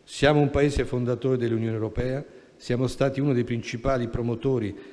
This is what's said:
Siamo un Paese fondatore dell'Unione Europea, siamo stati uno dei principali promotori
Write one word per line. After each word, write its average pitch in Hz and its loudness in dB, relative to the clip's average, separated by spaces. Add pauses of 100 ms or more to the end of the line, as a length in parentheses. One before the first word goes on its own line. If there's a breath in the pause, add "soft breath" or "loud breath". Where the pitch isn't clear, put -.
Siamo 147 4
un 139 4
Paese 143 2
fondatore 123 0
dell'Unione 113 0
Europea, 120 -4 (340 loud breath)
siamo 123 0
stati 135 0
uno 143 2
dei 120 2
principali 120 -2
promotori 117 -2 (160 loud breath)